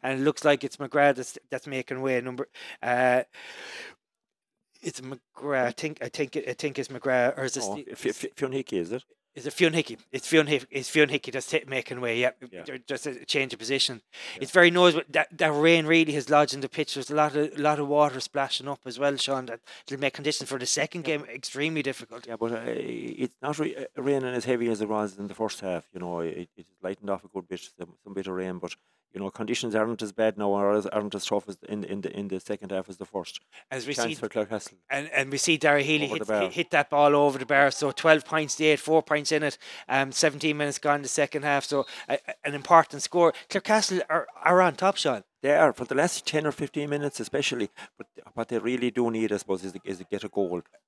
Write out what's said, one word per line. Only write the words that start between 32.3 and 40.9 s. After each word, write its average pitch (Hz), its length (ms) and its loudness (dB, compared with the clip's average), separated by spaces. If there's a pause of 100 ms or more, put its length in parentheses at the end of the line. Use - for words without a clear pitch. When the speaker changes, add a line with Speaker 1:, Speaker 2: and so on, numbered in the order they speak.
Speaker 2:
second 98 360 -8
half 95 160 -4
as 92 80 -14
the 101 80 -12
first. - 340 -8 (320)
Speaker 1:
As 127 160 -8
we 143 60 -4
Speaker 2:
Chance 120 160 0
Speaker 1:
see, 156 60 -4
Speaker 2:
for 113 120 -6
Clarecastle. 104 460 -4 (160)
Speaker 1:
and, 139 180 -4
and 139 240 -2
we 143 60 -4
see 160 200 2
Darragh 143 260 4
Healy 151 240 0
Speaker 2:
Over 117 80 -2
Speaker 1:
hit, 101 40 -4
Speaker 2:
the 107 60 -6
bar. 107 160 2
Speaker 1:
hit, 95 100 0
hit 165 200 -4
that 147 180 2
ball 147 260 6
over 143 220 4
the 131 80 -6
bar. 139 260 4
So 139 200 -2
twelve 156 340 6
points 156 320 -2
to 156 80 0
eight, 151 160 6
four 160 200 4
points 147 300 -2
in 156 120 2
it. 143 140 -2 (300)
Um, 135 240 2
seventeen 147 460 2
minutes 147 220 -2
gone 143 180 2